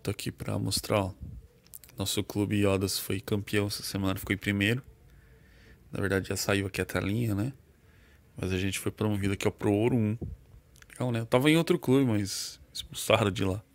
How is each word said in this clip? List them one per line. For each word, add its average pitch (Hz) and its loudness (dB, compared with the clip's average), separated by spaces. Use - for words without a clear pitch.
Tô - -4
aqui - -6
pra - -6
mostrar, 104 0
ó. 95 -2
Nosso 98 -2
clube 101 -2
Iodas 98 2
foi - -4
campeão 104 -2
essa - -6
semana, 95 -2
ficou - -2
em 101 0
primeiro. 104 0
Na - -6
verdade, 95 2
já 98 -4
saiu 98 0
aqui 95 -4
a 92 0
telinha, 104 -2
né? 117 -2
Mas 92 -4
a 92 0
gente 95 -2
foi 101 -4
promovido 101 0
aqui, - -2
ó, 95 4
pro 107 -2
Ouro 117 2
um. 110 2
Legal, 127 -4
né? 113 0
Eu 113 -6
tava 131 6
em 156 8
outro 170 4
clube, 135 4
mas 104 -2
expulsaram - 2
de 104 -2
lá. 95 -2